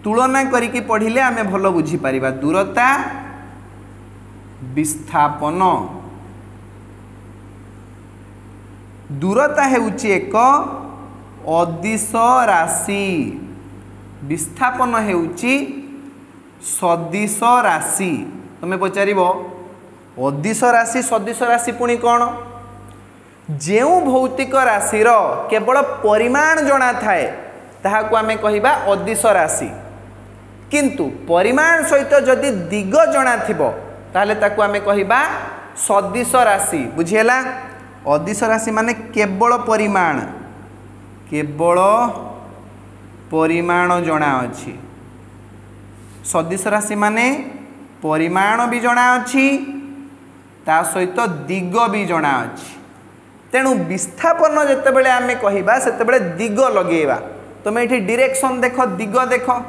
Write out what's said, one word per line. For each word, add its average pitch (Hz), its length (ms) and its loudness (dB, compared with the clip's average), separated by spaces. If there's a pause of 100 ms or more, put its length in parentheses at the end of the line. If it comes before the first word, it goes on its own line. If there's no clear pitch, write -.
ତୁଳନା 254 440 2
କରିକି 240 360 0
ପଢ଼ିଲେ 220 400 0
ଆମେ 233 240 0
ଭଲ 190 260 -2
ବୁଝିପାରିବା। 139 600 0 (100)
ଦୂରତା, 190 480 2 (1800)
ବିସ୍ଥାପନ। 151 880 -2 (3500)
ଦୂରତା 240 560 2
ହେଉଛି 226 420 0
ଏକ - 240 0 (1160)
ଅଦିଶ 170 600 -2 (340)
ରାଶି, 196 580 0 (1160)
ବିସ୍ଥାପନ 240 720 -2 (120)
ହେଉଛି 185 480 -2 (1200)
ସଦିଶ 175 640 -2 (220)
ରାଶି। 180 520 0 (440)
ତମେ 185 200 -6
ପଚାରିବ, 196 440 0 (960)
"ଅଦିଶ 147 440 -2 (100)
ରାଶି, 240 320 2
ସଦିଶ 226 420 -2
ରାଶି 240 280 2
ପୁଣି 240 240 0
କ'ଣ?" 240 260 4 (1400)
ଯେଉଁ 214 360 2 (100)
ଭୌତିକ 262 500 0 (100)
ରାଶିର 214 440 2 (400)
କେବଳ 214 280 2 (240)
ପରିମାଣ 247 640 2
ଜଣାଥାଏ, 247 600 2 (560)
ତାହାକୁ 214 360 0
ଆମେ 220 200 0
କହିବା 214 340 2 (180)
ଅଦିଶ 196 340 0 (100)
ରାଶି। 156 380 0 (1000)
କିନ୍ତୁ 277 360 0 (220)
ପରିମାଣ 247 560 4
ସହିତ 277 300 2 (100)
ଯଦି 254 260 2 (220)
ଦିଗ 196 240 -4 (160)
ଜଣାଥିବ, 240 500 0 (500)
ତାହେଲେ 202 280 2
ତାକୁ 208 240 0
ଆମେ 202 180 0
କହିବା 202 380 2 (560)
ସଦିଶ 202 580 0 (140)
ରାଶି, 196 340 2 (140)
ବୁଝିହେଲା? 220 440 2 (680)
ଅଦିଶ 165 380 0
ରାଶି 220 260 0
ମାନେ 220 220 0 (180)
କେବଳ 208 420 2 (140)
ପରିମାଣ, 202 500 2 (1120)
କେବଳ 151 520 0 (1500)
ପରିମାଣ 170 600 2 (120)
ଜଣାଅଛି। 147 720 -2 (1500)
ସଦିଶ 175 460 -2
ରାଶି 208 240 -2
ମାନେ 214 320 2 (720)
ପରିମାଣ 175 680 0
ବି 240 140 -2
ଜଣାଅଛି, 247 640 2 (1160)
ତା 156 220 2
ସହିତ 180 340 -2 (260)
ଦିଗ 180 300 -4 (160)
ବି 208 160 -2
ଜଣାଅଛି। 143 640 -2 (800)
ତେଣୁ 262 200 2 (140)
ବିସ୍ଥାପନ 302 720 0 (140)
ଯେତେବେଳେ 262 400 4
ଆମେ 247 260 2
କହିବା, 202 460 2
ସେତେବେଳେ 247 360 2 (200)
ଦିଗ 214 200 -2 (120)
ଲଗେଇବା। 165 480 2 (420)
ତମେ 214 220 -2
ଏଠି 240 180 0
direction 254 600 0
ଦେଖ, 247 160 0 (200)
ଦିଗ 214 200 -4 (100)
ଦେଖ 247 200 -2 (220)